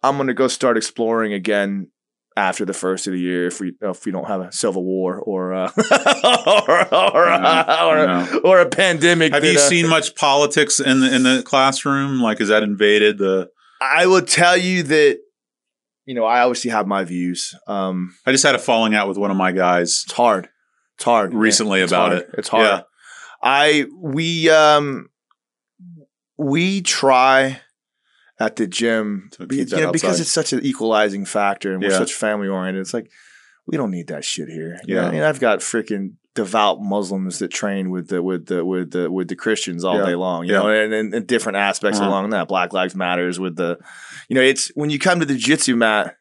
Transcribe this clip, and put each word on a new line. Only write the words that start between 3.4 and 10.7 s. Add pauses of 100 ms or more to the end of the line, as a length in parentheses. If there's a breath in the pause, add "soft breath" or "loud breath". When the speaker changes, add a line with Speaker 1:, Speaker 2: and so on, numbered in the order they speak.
Speaker 1:
if
we,
if
we
don't
have
a
civil
war
or,
uh,
<laughs>
or,
or, (140)
Speaker 2:
No,
Speaker 1:
uh,
or, (120)
Speaker 2:
no.
Speaker 1:
or
a
pandemic
Speaker 2:
Have
Speaker 1:
that,
Speaker 2:
you
Speaker 1:
uh,
Speaker 2:
seen
much
politics